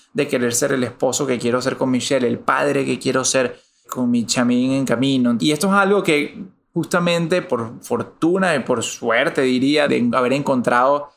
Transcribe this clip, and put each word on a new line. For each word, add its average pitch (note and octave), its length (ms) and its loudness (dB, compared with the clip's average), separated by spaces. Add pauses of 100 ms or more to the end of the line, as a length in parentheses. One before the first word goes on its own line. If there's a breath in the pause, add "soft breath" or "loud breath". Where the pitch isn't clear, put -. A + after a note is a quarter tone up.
(140 soft breath)
de C#3 140 0
querer A#2+ 260 0
ser C#3+ 180 0
el C3 100 0
esposo B2+ 440 -2
que B2 120 0
quiero A#2+ 220 0
ser B2+ 160 -2
con C3 140 0
Michelle, B2+ 360 0
el A#2 120 0
padre C#3 480 0
que B2+ 120 -2
quiero C3 260 -2
ser B2 360 0 (300 loud breath)
con B2 200 -2
mi A#2+ 140 2
chamín B2 480 0
en C3+ 140 -2
camino?". B2 520 2
Y D3+ 140 2
esto D#3 160 0
es G3 60 2
algo G3 280 4
que D3 400 0 (300)
justamente F3 680 0
por A#2 400 -6
fortuna E3+ 720 0
y C3 60 0
por A2+ 220 -2
suerte, B2+ 600 0
diría, C3+ 460 2
de B2 260 0
haber B2+ 180 2
encontrado C3+ 840 0